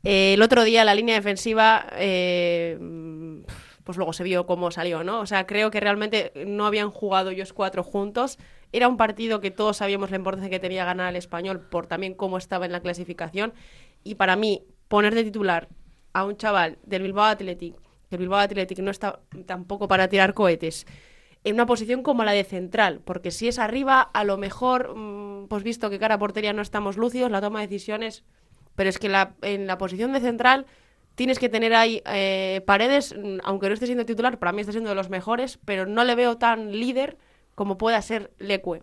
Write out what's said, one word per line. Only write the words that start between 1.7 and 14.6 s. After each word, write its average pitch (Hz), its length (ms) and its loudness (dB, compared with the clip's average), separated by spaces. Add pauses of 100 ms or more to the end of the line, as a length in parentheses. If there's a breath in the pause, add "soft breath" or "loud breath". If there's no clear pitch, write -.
eh, 175 800 0 (1040 loud breath)
pues 175 140 -10
luego 165 160 -2
se 180 100 -8
vio 175 220 0
cómo 175 240 0
salió, 165 340 -4
¿no? 214 160 -4
O 202 60 -6
sea, 190 200 0
creo 214 240 2
que 214 100 -2
realmente 208 520 0 (140)
no 208 200 -2
habían 208 240 0
jugado 190 400 0
ellos 190 220 -8
cuatro 190 300 -2
juntos. 208 560 -4 (340 soft breath)
Era 247 160 4
un 247 80 2
partido 214 440 0
que 196 100 -4
todos 208 260 0
sabíamos 196 340 -2
la 190 60 -4
importancia 190 320 -4
que 185 120 -4
tenía 185 260 -4
ganar 180 220 -2
al 180 80 -6
Español 175 440 -6
por 170 260 -6
también 185 280 -6
cómo 185 240 -4
estaba 185 260 -6
en 175 80 -6
la 175 80 -6
clasificación. 175 720 -6 (500 soft breath)
Y 208 120 -12
para 185 200 4
mí, 208 300 0 (240)